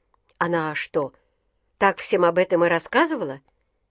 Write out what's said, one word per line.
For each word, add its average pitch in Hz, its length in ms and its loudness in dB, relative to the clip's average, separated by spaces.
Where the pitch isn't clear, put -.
Она 165 380 -2
что, - 380 -6
так 196 200 2
всем 185 260 0
об 170 140 4
этом 165 280 2
и 170 40 4
рассказывала? 196 720 -2